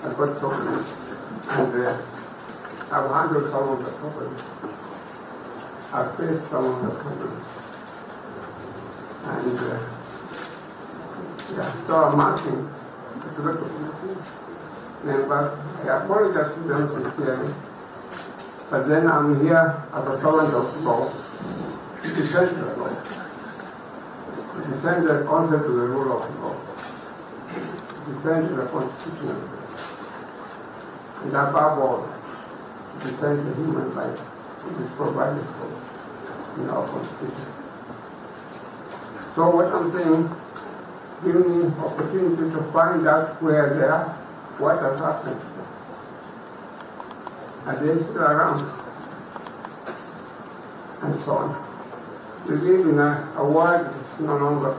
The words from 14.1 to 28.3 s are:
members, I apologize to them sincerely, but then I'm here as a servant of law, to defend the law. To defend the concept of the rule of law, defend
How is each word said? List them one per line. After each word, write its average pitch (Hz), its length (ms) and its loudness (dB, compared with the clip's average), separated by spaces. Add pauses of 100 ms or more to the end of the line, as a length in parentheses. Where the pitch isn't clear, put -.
members, 143 460 2 (340)
I - 20 0 (180)
apologize 190 500 6
to 165 80 -6
them 147 280 2
sincerely, 131 600 0 (1160)
but 135 200 2
then 160 180 8
I'm 147 380 6
here 165 220 10 (280)
as - 140 -2
a - 20 0 (100)
servant 151 340 6
of 127 280 0
law, - 260 2 (920)
to 165 60 -4
defend 165 480 4
the - 80 -2 (140)
law. - 120 -2 (1500)
To - 320 -6
defend 165 380 2
the 147 180 4
concept 156 400 6
of 123 100 2
the 120 140 4
rule 131 280 2
of - 240 -4
law, - 160 -4 (1500)
defend 156 500 2